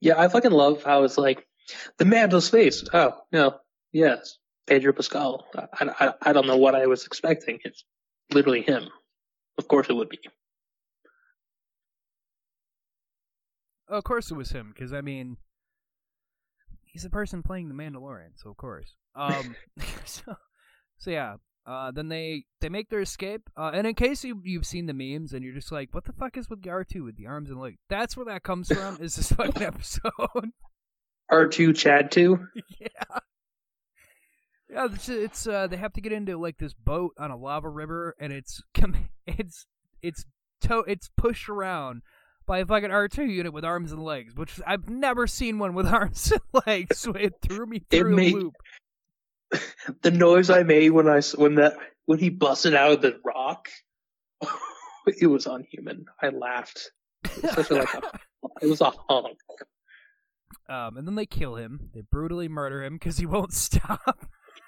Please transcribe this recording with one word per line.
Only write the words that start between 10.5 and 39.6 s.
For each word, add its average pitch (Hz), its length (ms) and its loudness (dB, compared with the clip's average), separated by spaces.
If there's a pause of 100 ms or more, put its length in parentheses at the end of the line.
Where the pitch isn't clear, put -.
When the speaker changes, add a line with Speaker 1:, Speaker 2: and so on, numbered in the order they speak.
Speaker 2:
Of 202 160 -6
course 233 260 -4
it 165 40 -8
was 135 160 -10
him, 113 260 -10
'cause, 127 160 -14
I 143 80 -10
mean, 131 360 -12 (1500)
he's 165 200 -18
a 185 60 -10
person 196 320 -6
playing 180 260 -6
the 139 60 -12
Mandalorian, 135 600 -16
so 107 140 -20
of 101 60 -20
course. 110 400 -16 (180)
Um, 139 400 -6 (220)
<laughs> - 20 -20
Speaker 1:
<laughs> - 260 -10
Speaker 2:
so, - 320 -18 (640)
so - 120 -12
yeah, 131 260 -8 (280)
uh, 131 280 -12
then 151 160 -10
they, 160 360 -10 (160)
they 156 80 -6
make 202 200 -10
their 214 120 -4
escape, 196 560 -10
uh, 156 160 -8
and 196 140 -2
in 226 80 -4
case 262 300 -2
you, 240 200 -12
you've 175 220 -6
seen 175 200 -8
the 156 60 -8
memes 139 400 -10
and 131 120 -10
you're 127 100 -14
just 139 160 -14
like, 143 240 -12
"What 180 100 -8
the - 80 -10
fuck 262 240 -10
is 240 140 -12
with 196 160 -14
R 185 180 -6
two 180 200 -10
with 113 120 -14
the 104 100 -18
arms 143 240 -12
and 131 100 -14
legs?" 131 160 -16 (120)
That's 214 280 -6
where 254 100 -12
that 202 160 -12
comes 180 260 -8
from, 190 320 -2
is 165 160 -10
this - 160 -2
fucking - 300 0
<laughs> - 0 -
episode. - 880 -8 (800)
Speaker 1:
R 160 200 6
two 160 240 4
Chad 143 380 4
two? 180 440 4
Speaker 2:
<laughs> - 260 -20
Yeah. - 380 -12 (1500)
Yeah, 254 240 -4
it's, - 160 -10
it's, 226 380 -6
uh, 196 220 -4
they 180 80 -8
have 202 160 -10
to - 80 -8
get 214 100 -8
into, 208 260 -6
like, 165 220 -10
this 147 160 -10
boat 160 460 -2
on 147 100 -8
a 127 60 -12
lava 143 320 -8
river, 156 500 -12
and 143 140 -12
it's - 280 -16 (140)
com-, - 420 4
<laughs> - 100 -20
it's, 175 380 -8 (380)